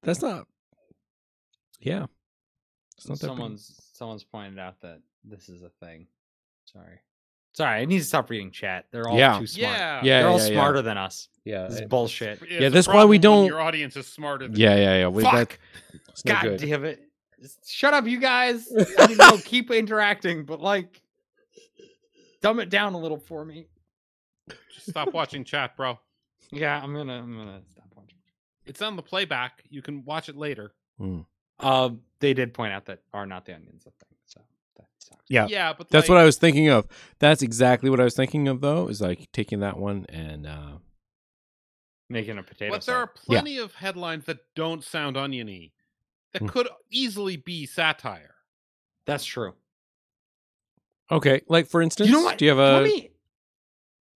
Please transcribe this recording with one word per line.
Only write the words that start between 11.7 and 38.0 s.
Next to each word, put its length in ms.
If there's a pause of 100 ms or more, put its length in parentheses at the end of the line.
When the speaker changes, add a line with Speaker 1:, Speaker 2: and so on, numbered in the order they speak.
Speaker 2:
is 60
Speaker 1:
it 60
Speaker 2:
bullshit. 540
Speaker 3:
It's 80
Speaker 1:
Yeah, 160
Speaker 3:
a 40
Speaker 1:
that's 180
why 160
we 140
Speaker 3:
problem 20
when 0
Speaker 1:
don't 260
Speaker 3:
your 140
audience 360
is 100
smarter 420
than 100
Speaker 1:
Yeah, 160
Speaker 3:
you. 80
Speaker 1:
yeah, 180
yeah. 80
We, 140
Speaker 2:
Fuck! 120
Speaker 1:
that, 240 (500)
it's 160
no 80
Speaker 2:
God 100
Speaker 1:
good. 180
Speaker 2:
damn 240
it. 180 (640)
Shut 280
up, 120
you 120
guys. 480 (180)
Speaker 1:
<laughs> 140
Speaker 2:
I 80
mean, 120
no, 200
keep 320
interacting, 720
but, 160
like, 420 (1400)
dumb 180
it 100
down 240
a 40
little 220
for 240
me. 240 (1080)
Speaker 3:
Just 160
stop 240
watching 300
chat, 320
bro. 220 (520)
Speaker 2:
Yeah, 320
I'm 120
gonna, 280
I'm 140
gonna 340
stop 240
watching. 240 (480)
Speaker 3:
It's 160
on 140
the 60
playback. 680
You 120
can 220
watch 240
it 80
later. 360 (260)
Speaker 1:
Hmm. 220 (380)
Speaker 2:
Uh, 320 (300)
they 140
did 180
point 220
out 120
that 160 (120)
are 100
not 220
the 80
onions 320
a 40
thing, 240 (120)
so 160 (340)
that 100 (120)
sucks. 300
Speaker 1:
Yeah. 200
Speaker 3:
Yeah, 240
but, 160
Speaker 1:
That's 200
Speaker 3:
like 80
Speaker 1:
what 40
I 40
was 120
thinking 320
of. 180 (320)
That's 220
exactly 480
what 120